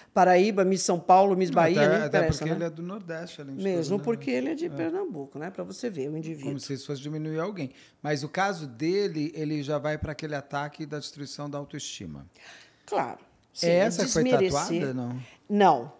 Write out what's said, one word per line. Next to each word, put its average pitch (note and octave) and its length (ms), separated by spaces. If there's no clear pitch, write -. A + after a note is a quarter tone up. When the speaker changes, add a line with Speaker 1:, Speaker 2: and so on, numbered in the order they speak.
Speaker 1:
Paraíba, F#3 500
Miss F#3 180
São F3 180
Paulo, F#3+ 340
Miss F3+ 160
Speaker 2:
Não, E3+ 60
Speaker 1:
Bahia, E3 240
Speaker 2:
até, D3+ 80
Speaker 1:
nem D#3 80
Speaker 2:
até - 100
Speaker 1:
interessa, D#3+ 320
Speaker 2:
porque D#3 120
Speaker 1:
né? F3 60
Speaker 2:
ele E3+ 80
é E3 60
do D#3+ 120
Nordeste, F3 580
além C3+ 160
de F#3+ 80
Speaker 1:
Mesmo F3+ 180
Speaker 2:
tudo, F3+ 160
né? D3+ 60
Speaker 1:
porque A#3 260
ele B3+ 200
é E4 40
de D#4+ 120
Speaker 2:
É. - 20
Speaker 1:
Pernambuco, E4 680
né? D#3 140
Pra F#3 140
você F#3+ 260
ver C#3+ 180
o D#3 80
indivíduo. D#3 340
Speaker 2:
Como C#3 100
se - 140
isso C3 120
fosse C3+ 160
diminuir D#3 380
alguém. D#3+ 320
Mas D3 220
o D3 60
caso F3+ 400
dele, D#3 640
ele D3+ 280
já D3 160
vai D3+ 200
pra D3+ 140
aquele D3+ 240
ataque D3 500
da D3 120
destruição C#3+ 520
da C#3+ 80
autoestima. G2 680
Speaker 1:
Claro. - 340
Sim, - 160
Speaker 2:
É E3+ 80
essa F#3 280
que - 80
foi D#3+ 100
Speaker 1:
desmerecer. G3 380
Speaker 2:
tatuada, D3+ 340
não? B2 280
Speaker 1:
Não, E3 520